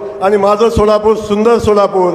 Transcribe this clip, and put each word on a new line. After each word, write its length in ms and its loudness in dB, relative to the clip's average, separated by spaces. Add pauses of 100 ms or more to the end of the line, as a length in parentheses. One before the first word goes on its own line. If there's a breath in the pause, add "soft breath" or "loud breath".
(220 loud breath)
आणि 160 0
माझं 320 2
सोलापूर 460 0
सुंदर 420 0
सोलापूर, 580 0